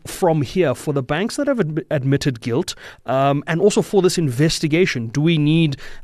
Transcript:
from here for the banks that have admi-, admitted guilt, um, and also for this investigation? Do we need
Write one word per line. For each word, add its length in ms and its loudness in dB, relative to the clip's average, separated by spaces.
from 360 0
here 320 0
for 180 -6
the 100 -2
banks 340 -4
that 100 -2
have 100 0
admi-, 340 -2
admitted 520 0
guilt, 320 -4
um, 400 2
and 160 -2
also 180 4
for 220 0
this 160 2
investigation? 880 0
Do 160 0
we 160 4
need 400 2